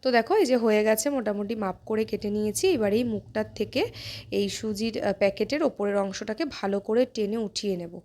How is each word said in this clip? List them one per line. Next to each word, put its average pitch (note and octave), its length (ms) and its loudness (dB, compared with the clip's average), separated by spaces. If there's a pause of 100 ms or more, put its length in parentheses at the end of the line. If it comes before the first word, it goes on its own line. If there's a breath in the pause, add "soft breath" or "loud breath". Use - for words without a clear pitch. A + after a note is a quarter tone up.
তো C4 100 2
দেখো A#3+ 240 4
এই G4 100 6
যে B3 100 4
হয়ে G#3+ 280 4
গেছে, A3 260 2
মোটামুটি G#3+ 440 -2
মাপ G3 220 -4 (100)
করে A3 180 0
কেটে G#3 260 -4
নিয়েছি। G#3+ 380 0
এবার A3 240 4
এই A#3+ 120 2
মুখটার G#3+ 500 -4
থেকে B3+ 320 -2 (440 loud breath)
এই G3+ 180 0
সুজির, G#3+ 540 -4
আহ, G3+ 100 0
প্যাকেটের G#3 500 0
ওপরের G3+ 340 0
অংশটাকে G#3 480 -2
ভালো G3+ 360 -2
করে A#3 260 2
টেনে G#3+ 300 -4
উঠিয়ে G3+ 400 -4
নেব। F3 280 -10